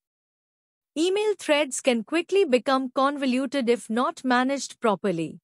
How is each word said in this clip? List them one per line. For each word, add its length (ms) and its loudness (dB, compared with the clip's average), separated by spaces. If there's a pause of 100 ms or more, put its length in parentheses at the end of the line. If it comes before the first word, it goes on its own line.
(960)
Email 420 2
threads 420 0
can 220 2
quickly 420 0
become 500 0
convoluted 720 0
if 220 -2
not 340 -2
managed 560 -2
properly. 640 -2